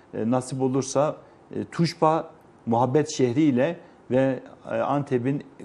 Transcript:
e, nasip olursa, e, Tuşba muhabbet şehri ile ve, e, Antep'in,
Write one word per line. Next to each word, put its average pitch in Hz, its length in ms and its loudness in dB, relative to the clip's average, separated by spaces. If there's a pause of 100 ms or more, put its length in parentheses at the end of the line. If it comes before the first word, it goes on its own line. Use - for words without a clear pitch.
(140)
e, 110 180 -2
nasip 127 300 -2
olursa, 135 540 0 (400)
e, 104 160 -4
Tuşba 160 600 0 (340)
muhabbet 127 440 2
şehri 123 320 0
ile 139 360 2 (340)
ve, 131 280 2 (320)
e, 110 40 -4
Antep'in, 135 680 -2 (220)